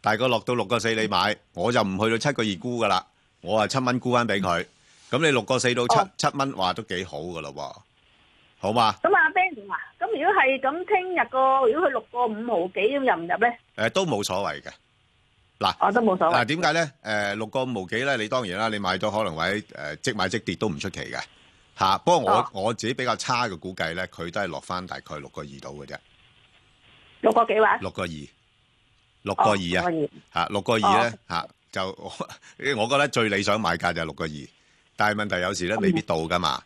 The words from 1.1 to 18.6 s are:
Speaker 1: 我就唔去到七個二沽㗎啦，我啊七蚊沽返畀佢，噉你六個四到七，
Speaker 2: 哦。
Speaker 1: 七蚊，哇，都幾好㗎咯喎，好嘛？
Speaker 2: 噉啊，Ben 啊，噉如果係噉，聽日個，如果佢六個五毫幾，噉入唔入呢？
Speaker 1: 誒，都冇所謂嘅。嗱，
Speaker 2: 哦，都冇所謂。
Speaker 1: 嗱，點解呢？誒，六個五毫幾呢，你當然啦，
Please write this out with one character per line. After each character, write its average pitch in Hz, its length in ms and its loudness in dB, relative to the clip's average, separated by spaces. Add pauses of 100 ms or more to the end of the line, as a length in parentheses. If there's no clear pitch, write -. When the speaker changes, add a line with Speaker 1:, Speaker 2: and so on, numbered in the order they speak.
Speaker 1:
我 92 180 0
就 120 100 4
唔 95 160 0
去 110 120 2
到 113 80 0
七 143 140 0
個 120 100 -2
二 104 180 0
沽 123 240 -4
㗎 104 40 4
啦， 92 160 2 (380)
我 101 180 0
啊 104 60 4
七 135 120 0
蚊 127 200 0
沽 123 140 -2
返 120 140 4
畀 101 140 0
佢， 90 240 0 (460)
噉 127 80 0
你 156 120 4
六 123 120 2
個 123 160 0
四 123 160 2
到 120 140 0
七， - 100 4
Speaker 2:
哦。 185 180 2
Speaker 1:
七 - 180 0
蚊， 139 220 -2
哇， 92 160 0
都 113 120 -6
幾 92 200 -6
好 76 140 -12
㗎 85 220 -8
咯 71 140 -10
喎， 71 280 -12 (760)
好 98 140 -2
嘛？ 110 300 4
Speaker 2:
噉 349 120 2
啊， 320 200 4
Ben 285 360 -2
啊， 170 60 -6 (220)
噉 339 80 -4
如 427 120 -2
果 359 240 2
係 269 180 2
噉， 294 260 -4
聽 370 300 0
日 254 120 2
個， 262 400 4
如 269 120 0
果 349 80 2
佢 - 20 2
六 233 100 -2 (100)
個 240 160 0
五 220 80 -2 (280)
毫 185 60 -2
幾， 190 120 -6
噉 254 180 2
入 196 240 2
唔 - 0 -
入 170 40 -8
呢？ 185 200 0 (300)
Speaker 1:
誒， 110 140 0
都 185 160 0
冇 110 180 0
所 92 120 -2 (140)
謂 73 120 -8
嘅。 73 80 -14 (880)
嗱， 98 220 2
Speaker 2:
哦， 196 120 4
都 233 80 4
冇 208 160 4
所 175 120 2
謂。 170 60 2
Speaker 1:
嗱， 127 120 4
點 156 160 -2
解 156 100 4
呢？ 160 200 0 (120)
誒， 104 320 0
六 110 100 -4
個 131 180 -2
五 127 180 -4
毫 92 60 -8
幾 113 160 -4
呢， 139 120 0
你 107 120 -2
當 127 200 -2
然 90 100 -4
啦， 110 100 0